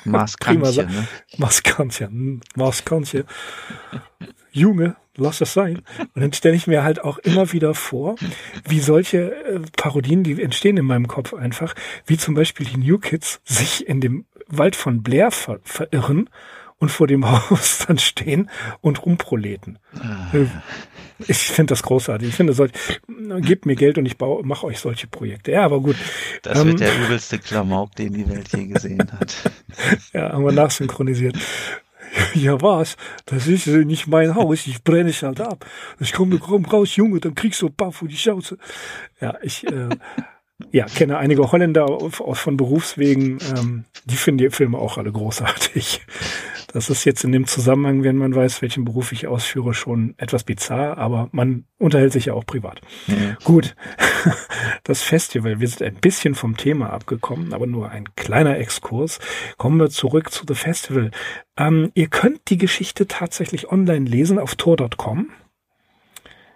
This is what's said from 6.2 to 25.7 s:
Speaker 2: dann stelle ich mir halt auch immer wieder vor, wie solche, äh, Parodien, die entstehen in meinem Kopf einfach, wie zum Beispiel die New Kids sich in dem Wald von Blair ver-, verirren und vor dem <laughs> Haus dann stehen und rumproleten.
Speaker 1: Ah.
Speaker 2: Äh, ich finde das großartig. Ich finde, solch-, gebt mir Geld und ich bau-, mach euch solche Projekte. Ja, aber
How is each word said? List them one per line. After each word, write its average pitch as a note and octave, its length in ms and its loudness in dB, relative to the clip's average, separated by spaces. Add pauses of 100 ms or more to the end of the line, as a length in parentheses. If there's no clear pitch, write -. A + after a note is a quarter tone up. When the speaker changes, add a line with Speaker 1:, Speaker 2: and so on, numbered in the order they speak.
Speaker 2:
dann C#3+ 120 0
stelle E3 220 4
ich E3+ 100 0
mir D3 180 4
halt D#3 200 0
auch C#3+ 160 -6
immer F3+ 340 2
wieder D#3 220 2
vor, D3+ 400 -4 (520)
wie D3+ 120 2
solche, F3 560 2 (100)
äh, F#3+ 140 -4 (180)
Parodien, C#3+ 460 2
die D#3+ 180 -2
entstehen G3 360 2
in C#3+ 80 2
meinem B2 220 2
Kopf C3 280 -6
einfach, B2 400 -6 (320)
wie D#3+ 100 4
zum D#3 160 -2
Beispiel D#3 320 0
die B2 120 -6
New C#3+ 200 4
Kids - 460 -6
sich B2+ 440 -2
in C3+ 140 0
dem C3 240 -2 (220)
Wald D3+ 280 2
von A#2+ 260 0
Blair C3+ 300 4
ver-, - 320 -8
verirren C#3+ 680 -2 (480)
und D3+ 120 2
vor D#3 180 4
dem C3+ 240 4
<laughs> A#2 180 4
Haus - 380 0
dann E3 100 4
stehen D#3 520 0 (320)
und D3 240 0
rumproleten. G#2+ 760 -2 (200)
Speaker 1:
Ah. G2 380 -8
Speaker 2:
Äh, C#3 80 6 (840)
ich - 100 2
finde - 340 2
das B2 100 0
großartig. A#2+ 480 0
Ich A#2 60 -4
finde, D#3+ 180 4
solch-, C3 200 2 (680)
gebt F#3+ 260 4
mir C#3 100 2
Geld C#3+ 220 4
und C3+ 80 0
ich A#2+ 120 -6
bau-, C3+ 260 -2
mach C#3 200 -6
euch C3+ 160 -8
solche A#2 280 -6
Projekte. G#2+ 440 -8
Ja, G3 120 4
aber C#3+ 160 4